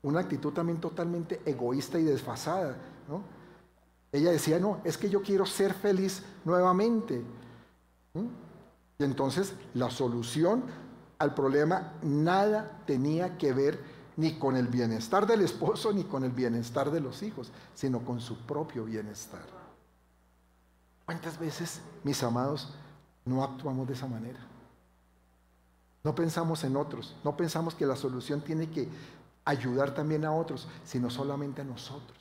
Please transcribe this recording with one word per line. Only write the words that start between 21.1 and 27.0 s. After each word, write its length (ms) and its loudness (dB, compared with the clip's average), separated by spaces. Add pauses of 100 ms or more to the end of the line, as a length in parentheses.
veces, 420 -4 (240)
mis 180 2
amados, 500 0 (520)
no 180 2
actuamos 460 -4
de 60 -4
esa 120 -6
manera? 320 -8 (1700)
No 100 2
pensamos 500 0
en 120 2
otros, 480 -4